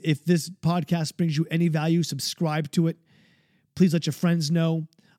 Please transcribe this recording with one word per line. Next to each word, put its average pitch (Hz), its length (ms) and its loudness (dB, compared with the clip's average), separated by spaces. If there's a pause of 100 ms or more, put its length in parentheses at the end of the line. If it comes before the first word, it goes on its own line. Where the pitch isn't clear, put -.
if 156 220 0
this 170 240 2
podcast 170 640 -2
brings 165 220 0
you 160 120 0
any 170 200 2
value, 165 340 0
subscribe 151 680 -4
to 165 160 2
it. 165 100 -2 (800)
Please 175 180 4
let 170 120 -2
your 147 80 -4
friends 165 380 0
know. 165 360 0 (300)